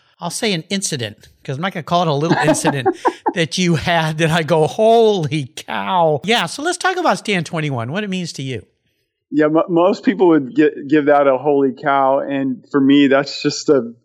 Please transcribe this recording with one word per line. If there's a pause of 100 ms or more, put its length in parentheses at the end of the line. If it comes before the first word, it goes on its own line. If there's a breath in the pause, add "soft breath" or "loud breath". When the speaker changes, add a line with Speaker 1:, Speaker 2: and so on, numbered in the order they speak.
(200 soft breath)
Speaker 1:
I'll
say
an
incident, (140)
'cause
I'm
not
gonna
call
it
a
little
incident (160 loud breath)
Speaker 2:
<laughs>
Speaker 1:
that
you
had
that
I
go,
"Holy (100)
cow."
Yeah,
so
let's
talk
about
Stand
twenty-one,
what
it
means
to
you. (720)
Speaker 2:
Yeah,
mo-,
most
people
would
gi-,
give
that
a
holy
cow.
And
for
me,
that's
just
a (120)